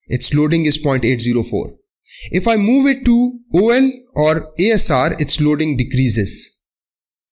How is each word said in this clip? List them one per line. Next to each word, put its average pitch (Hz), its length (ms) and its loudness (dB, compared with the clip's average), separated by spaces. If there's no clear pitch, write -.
its - 260 -2
loading 156 320 0
is 147 120 0
point 131 280 -2
eight 120 160 0
zero 120 220 0
four. - 320 -6
If 190 160 0
I 226 100 2
move 247 300 2
it 269 180 0
to 247 340 2
O 208 140 4
L 262 220 2
or 156 460 0
A 180 40 2
S 214 280 2
R, 147 220 0
its - 260 0
loading 151 380 0
decreases. 117 840 -2